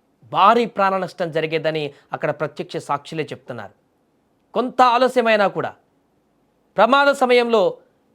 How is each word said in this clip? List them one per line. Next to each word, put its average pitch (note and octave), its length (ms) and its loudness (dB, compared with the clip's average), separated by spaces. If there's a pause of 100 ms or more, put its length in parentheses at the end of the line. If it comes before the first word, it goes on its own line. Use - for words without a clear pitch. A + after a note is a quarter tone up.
(320)
భారీ G#3+ 340 4
ప్రాణ F#3+ 320 -2
నష్టం F3 340 -6
జరిగేదని D#3 600 -4 (220)
అక్కడ D3+ 180 -6
ప్రత్యక్ష - 460 -8
సాక్షులే D3+ 460 -8
చెప్తున్నారు. A2+ 480 -14 (800)
కొంత B3 280 -2
ఆలస్యమైనా A#3+ 640 2
కూడా D3+ 260 -6 (1040)
ప్రమాద C4+ 340 4
సమయంలో A#3+ 640 2 (380)